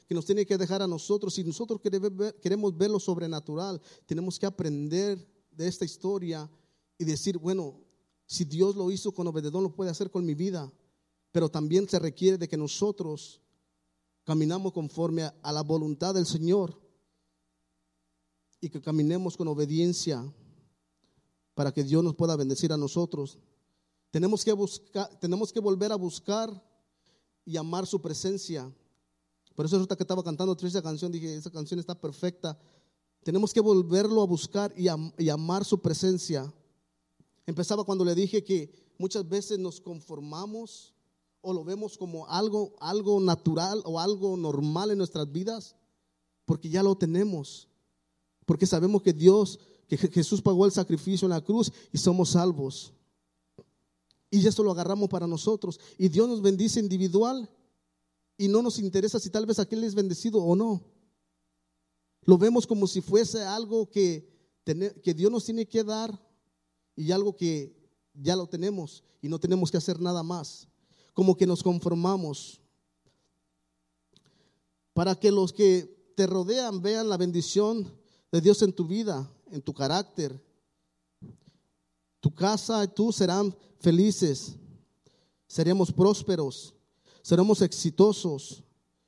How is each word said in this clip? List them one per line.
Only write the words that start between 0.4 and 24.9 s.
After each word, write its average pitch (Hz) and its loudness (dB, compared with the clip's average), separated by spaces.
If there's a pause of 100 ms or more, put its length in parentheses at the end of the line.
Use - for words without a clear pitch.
que 196 0
dejar 190 -2
a 190 -2
nosotros. 185 -4
Si 190 -6
nosotros 208 -6
quere-, 196 -2
ver, 202 -4
queremos 196 -2
ver 196 2
lo 202 0
sobrenatural, 170 -6 (240)
tenemos 175 -6
que - -4
aprender 175 -4 (240)
de 160 -6
esta 180 -4
historia 165 -6 (480)
y 170 -4
decir, 160 0
"Bueno, 165 -4 (460)
si - -4
Dios 185 2
lo 185 -2
hizo 196 -4
con 180 -6
Obededón, 156 -4
lo 180 -2
puede 185 -4
hacer 185 -6
con 180 -2
mi 151 0
vida." 160 -4 (640)
Pero 165 2
también 175 0
se 185 0
requiere 180 2
de 165 -6
que 165 -6
nosotros 156 -6 (840)
caminamos 165 0
conforme 160 -4
a, 151 -8
a 147 -6
la 151 -4
voluntad 156 -2
del 180 2
Señor 170 -2 (1800)
y 175 -8
que 147 -12
caminemos 160 0
con 165 -4
obediencia 151 0 (1300)
para 139 -2
que 143 -2
Dios 156 2
nos 160 -2
pueda 165 0
bendecir 143 -2
a 156 -4
nosotros. 147 -6 (720)
Tenemos 190 0
que 220 2
buscar, 196 -6